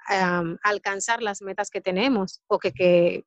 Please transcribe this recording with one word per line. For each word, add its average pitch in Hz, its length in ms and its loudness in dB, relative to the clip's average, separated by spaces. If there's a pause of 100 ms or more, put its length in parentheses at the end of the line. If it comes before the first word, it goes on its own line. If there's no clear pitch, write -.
am, 180 560 0
alcanzar 208 600 -2
las 202 200 -4
metas 196 280 -6
que 196 100 -6
tenemos 196 680 0
o 202 120 0
que, 190 140 -2
que 175 540 4